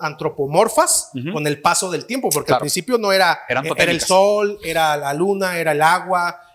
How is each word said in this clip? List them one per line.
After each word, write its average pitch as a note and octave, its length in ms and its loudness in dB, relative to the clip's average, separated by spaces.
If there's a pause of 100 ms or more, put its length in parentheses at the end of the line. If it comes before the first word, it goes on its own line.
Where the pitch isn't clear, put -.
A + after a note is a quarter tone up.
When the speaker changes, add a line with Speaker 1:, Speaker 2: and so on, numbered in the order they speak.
Speaker 1:
antropomorfas D#3 1120 0
Speaker 2:
Ujú. C#3 180 -6
Speaker 1:
con D3+ 140 -2
el D3 140 -2
paso E3+ 300 0
del D#3 140 -6
tiempo, B3 260 -4
porque C#3 180 -2
Speaker 2:
Claro. C3 100 4
Speaker 1:
al B2+ 40 -6
principio F3+ 360 -2
no G#3 140 0
era, F3+ 360 2
Speaker 2:
Eran B2+ 180 -2
Speaker 1:
eh, D#3+ 100 -4
era E3 160 2
el E3 60 -2
Speaker 2:
totémicas. - 100 -4
Speaker 1:
sol, G3+ 540 2
era D#3+ 340 0
la C#3+ 180 -4
luna, F#3 440 -2
era D#3+ 140 0
el D3 100 0
agua, F3 580 0 (140)